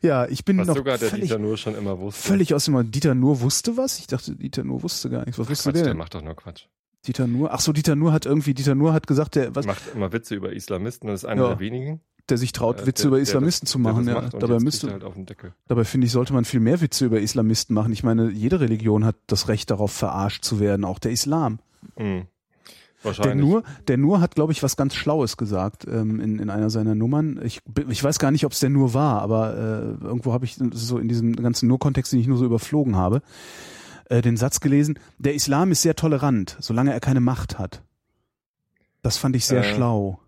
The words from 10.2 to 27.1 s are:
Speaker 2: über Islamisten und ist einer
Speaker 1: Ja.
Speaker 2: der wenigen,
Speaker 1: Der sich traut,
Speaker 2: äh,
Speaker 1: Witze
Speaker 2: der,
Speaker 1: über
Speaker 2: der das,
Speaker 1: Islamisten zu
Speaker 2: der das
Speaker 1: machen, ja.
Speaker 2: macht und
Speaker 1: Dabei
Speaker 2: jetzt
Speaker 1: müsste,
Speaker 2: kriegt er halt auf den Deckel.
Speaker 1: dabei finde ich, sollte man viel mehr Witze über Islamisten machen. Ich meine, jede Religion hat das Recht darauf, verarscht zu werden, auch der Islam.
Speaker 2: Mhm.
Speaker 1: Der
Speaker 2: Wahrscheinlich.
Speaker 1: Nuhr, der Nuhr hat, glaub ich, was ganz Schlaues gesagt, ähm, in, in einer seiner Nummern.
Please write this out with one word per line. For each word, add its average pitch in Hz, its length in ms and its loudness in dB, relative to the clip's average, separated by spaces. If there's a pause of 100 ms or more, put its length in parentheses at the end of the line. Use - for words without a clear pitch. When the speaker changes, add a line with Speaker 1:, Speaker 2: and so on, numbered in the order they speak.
Speaker 2:
über 98 180 -6
Islamisten 104 560 -8
und 101 60 -4
ist 92 100 -10
einer 107 180 -2
Speaker 1:
Ja. 123 60 2
Speaker 2:
der 113 100 -4
wenigen, 127 400 -6 (300)
Speaker 1:
Der 127 80 4
sich 123 160 -2
traut, 117 260 -2
Speaker 2:
äh, 101 60 -6
Speaker 1:
Witze - 180 0
Speaker 2:
der, 151 60 4
Speaker 1:
über 131 80 6
Speaker 2:
der 139 60 4
das, 135 60 -2
Speaker 1:
Islamisten 143 380 0
zu - 100 -2
Speaker 2:
der 123 100 2
das 113 60 2
Speaker 1:
machen, 120 140 2
ja. 120 60 0
Speaker 2:
macht 120 220 -4
und - 60 -4
Speaker 1:
Dabei 120 120 2
Speaker 2:
jetzt 117 100 4
Speaker 1:
müsste, 143 240 -2
Speaker 2:
kriegt 107 40 -4
er - 100 -8
halt - 20 -16
auf 95 120 -12
den 95 100 -12
Deckel. 95 280 -18 (140)
Speaker 1:
dabei 120 160 2
finde 127 240 2
ich, 117 60 0
sollte 127 180 2
man 123 140 2
viel 120 160 0
mehr 135 180 4
Witze 151 260 0
über 113 140 2
Islamisten 110 540 0
machen. 110 180 2
Ich 104 120 -4
meine, 113 260 2
jede 117 320 0
Religion 110 420 2
hat 110 140 2 (100)
das - 220 -2
Recht 107 200 -2
darauf, 104 220 0
verarscht 98 540 -4
zu 104 160 0
werden, 101 240 2
auch 92 140 -6
der 117 120 -4
Islam. 139 480 -2 (380)
Speaker 2:
Mhm. 95 300 -4 (760)
Speaker 1:
Der 110 60 -2
Speaker 2:
Wahrscheinlich. 135 360 0
Speaker 1:
Nuhr, 208 180 4 (260)
der 127 80 4
Nuhr 156 240 4
hat, 175 140 0
glaub 156 140 2
ich, 156 140 -2
was 135 140 -2
ganz 139 180 0
Schlaues 147 400 0
gesagt, 101 500 -4
ähm, 110 360 -2
in, 107 180 -2
in 107 100 -4
einer 107 200 0
seiner 110 260 0
Nummern. 139 480 0